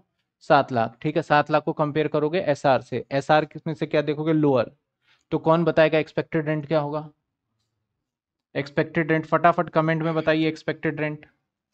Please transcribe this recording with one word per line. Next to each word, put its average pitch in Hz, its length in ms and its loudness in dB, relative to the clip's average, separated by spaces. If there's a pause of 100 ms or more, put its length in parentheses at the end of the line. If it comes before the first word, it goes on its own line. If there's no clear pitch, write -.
(500)
सात 135 220 4
लाख। 113 300 -2
ठीक 151 140 -4
है, 165 60 -2
सात 147 280 2
लाख 151 140 2
को 165 100 -2
कंपेयर 151 340 -2
करोगे 151 340 -2
एसआर 147 400 2
से, - 300 -8
एसआर 151 360 2 (180)
में 160 80 -6
से 151 120 -8
क्या 151 160 -2
देखोगे? 151 300 -2
लोअर। 143 380 2 (600)
तो 160 80 0
कौन 165 240 2
बताएगा 156 340 4
एक्सपेक्टेड 151 500 -4
रेंट 151 200 -4
क्या 156 120 0
होगा? 151 280 -8 (1500)
एक्सपेक्टेड 156 580 -2
रेंट 160 140 0
फटाफट 165 440 2
कमेंट 160 320 0
में 165 120 -2
बताइए, 160 340 0
एक्सपेक्टेड 151 520 -6
रेंट 151 260 -8 (480)